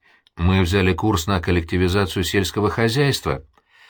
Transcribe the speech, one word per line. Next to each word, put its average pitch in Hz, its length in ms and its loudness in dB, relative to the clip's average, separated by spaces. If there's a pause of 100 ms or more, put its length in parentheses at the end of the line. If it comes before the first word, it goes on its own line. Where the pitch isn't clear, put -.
(360)
«Мы 92 260 2
взяли 92 300 2
курс 98 340 0
на 95 140 0
коллективизацию 90 840 0
сельского 101 460 -2
хозяйства, 113 760 -2 (460)